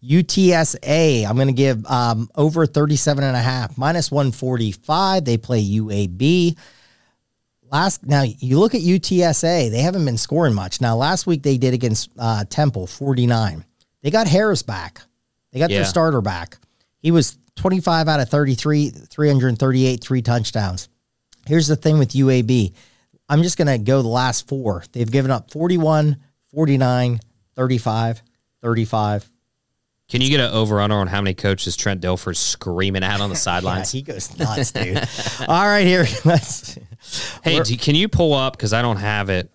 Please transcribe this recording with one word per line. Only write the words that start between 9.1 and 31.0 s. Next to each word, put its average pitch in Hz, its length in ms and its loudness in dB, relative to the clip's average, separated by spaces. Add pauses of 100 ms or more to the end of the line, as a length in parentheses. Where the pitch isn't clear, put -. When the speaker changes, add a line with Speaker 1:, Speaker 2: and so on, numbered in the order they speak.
Speaker 1:
S 160 200 0
A, 165 260 2
they 113 120 -2
haven't 175 240 0
been 120 120 -2
scoring 147 360 0
much. 95 260 -6
Now, 117 160 2
last 147 320 -2
week 160 160 -2
they 139 140 2
did 127 160 2
against, 117 440 -2
uh, 113 320 0
Temple, 117 380 -2
forty-nine. 120 800 0 (380)
They 143 80 0
got 220 160 2
Harris 190 360 2
back. 90 380 -10 (500)
They 127 80 -8
got 165 100 2
Speaker 2:
Yeah. 101 100 2
Speaker 1:
their 98 60 2
starter 151 360 0
back. 90 360 -6 (420)
He 160 120 0
was 165 260 2 (180)
twenty-five 175 520 0
out 151 140 2
of 120 80 -2
thirty-three, 147 640 0
three - 360 -4
hundred 127 320 2
thirty-eight, 131 420 2
three 127 200 -2
touchdowns. 107 680 -2 (580)
Here's 156 220 2
the 151 80 2
thing 156 240 2
with 135 160 0
U 135 140 4
A 127 120 4
B. 110 320 2 (540)
I'm 151 160 2
just 175 140 -2
gonna 143 200 2
go 127 240 2
the 117 60 0
last 123 400 -2
four. 113 460 -4
They've 120 180 -2
given 135 200 2
up 117 200 -4
forty-one, 156 680 2 (360)
forty-nine, 127 680 2 (360)
thirty-five, 117 680 -2 (400)
thirty-five. 107 680 -2 (800)
Speaker 2:
Can 127 140 -2
you 131 80 2
get 143 100 4
an 120 140 0
over-under 107 420 2
on 98 120 0